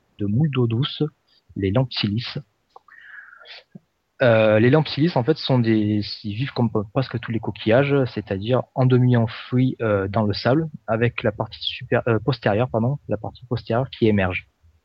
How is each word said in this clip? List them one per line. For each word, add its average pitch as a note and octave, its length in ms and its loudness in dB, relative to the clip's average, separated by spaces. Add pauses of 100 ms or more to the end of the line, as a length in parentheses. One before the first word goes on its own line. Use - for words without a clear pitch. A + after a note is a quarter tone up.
(200)
de G#2 60 -4
moules B2+ 260 0
d'eau B2+ 160 0
douce, A#2 360 -2 (520)
les G2 160 0
Lampsilis. A#2+ 540 -2 (2000)
Euh, A2 380 6
les A#2 100 6
Lampsilis, D3+ 460 2
en B2+ 80 0
fait, D#3 140 0
sont C3 220 0
des, G#2+ 420 2 (220)
ils G#2 120 -6
vivent C3+ 180 -6
comme A#2+ 160 0 (240)
presque B2+ 260 -4
tous - 120 -10
les A2+ 80 -2
coquillages, B2 560 0 (180)
c'est-à-dire G#2+ 500 -2 (120)
endormis B2+ 420 4
enfouis, B2 640 0
euh, G2+ 260 0
dans G#2+ 160 0
le G2+ 100 0
sable, D3+ 360 0 (180)
avec A2+ 360 -2
la A2 100 0
partie - 280 -8
supé-, - 460 -4
euh, A2+ 120 2
postérieure, A2+ 500 -2
pardon, A#2+ 300 -2 (100)
la G#2+ 80 -2
partie - 280 -12
postérieure A#2+ 440 -4
qui - 180 0
émerge. G2 400 0 (380)